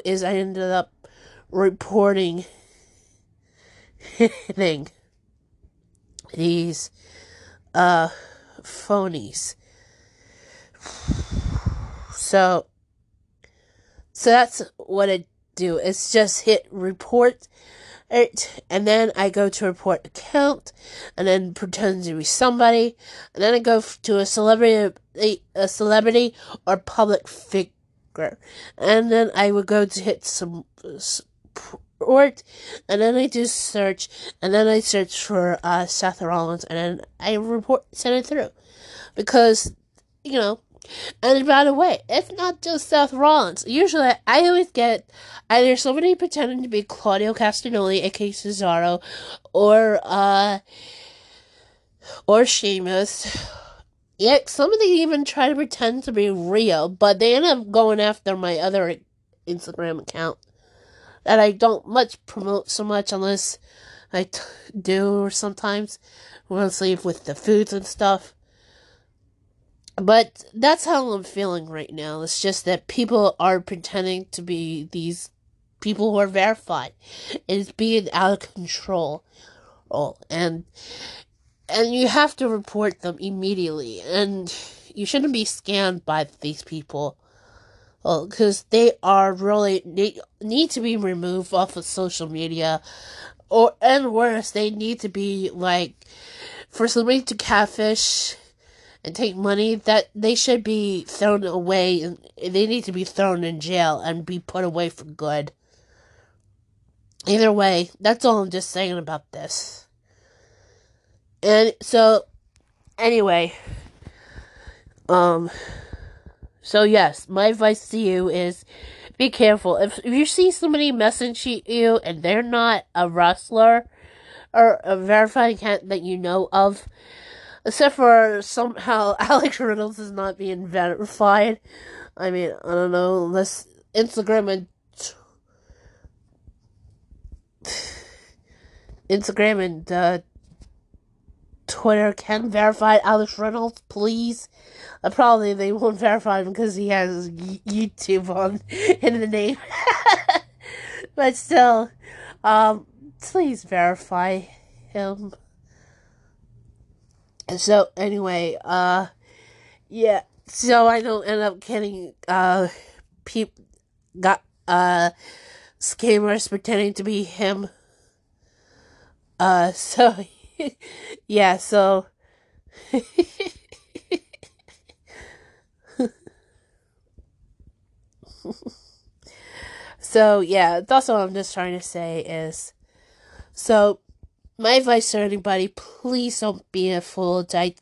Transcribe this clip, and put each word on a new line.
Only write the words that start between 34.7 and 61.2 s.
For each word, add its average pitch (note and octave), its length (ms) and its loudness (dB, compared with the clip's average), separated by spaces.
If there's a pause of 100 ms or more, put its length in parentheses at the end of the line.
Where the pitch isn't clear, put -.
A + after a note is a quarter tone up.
search G3 440 -2
for, F3+ 400 -2
uh, F3 220 0
Seth F#3 360 -4
Rollins, E3+ 420 -4
and E3 140 -10
then F3 280 -6 (140)
I G#3+ 160 -2
report, A3+ 560 -2
send B3 240 -2
it B3 100 -2
through, C#4+ 240 -4 (640)
because, A3 580 4 (500)
you C#4 100 -10
know. A3 280 -2 (600)
And C4 240 4
by C#4+ 200 6
the C#4 80 4
way, D#4+ 260 2 (100)
it's - 220 -2
not F4+ 300 -6
just E4 260 -6
Seth C#4+ 260 2
Rollins. B3+ 540 2
Usually, D4 440 2 (140)
I B3+ 160 4
always F4 300 2
get A#3 360 0 (420)
either B3 260 6
somebody D#4 400 0
pretending B3+ 480 -4
to B3+ 60 -12
be G#3 140 -4
Claudio G#3 500 -2
Castagnoli, G#3 680 -2
A F#3+ 60 -2
K G3+ 200 -6
Cesaro, F3 720 -2 (520)
or, G#3 500 6
uh, G3 560 2 (1700)
or A3 200 6
Sheamus. F#3+ 1000 -4 (720)
Yeah, A#3+ 300 4
somebody G#4 380 0
even D#4+ 400 2
try C4+ 240 0
to D4+ 60 -2
pretend B3 500 -4
to C4 60 -8
be G#3 180 0
Rio, F3+ 600 0
but F#3+ 300 2
they A#3 160 4
end D4+ 100 2
up B3 260 0
going G#3+ 280 4
after G#3 360 -2
my F3+ 220 -4
other F3+ 380 -2 (520)
Instagram E3+ 540 -8
account D#3+ 360 -8 (880)